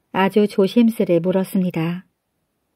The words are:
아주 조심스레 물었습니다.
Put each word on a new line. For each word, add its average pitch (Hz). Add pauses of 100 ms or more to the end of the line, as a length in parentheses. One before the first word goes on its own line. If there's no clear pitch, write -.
(100)
아주 196
조심스레 196
물었습니다. 180 (720)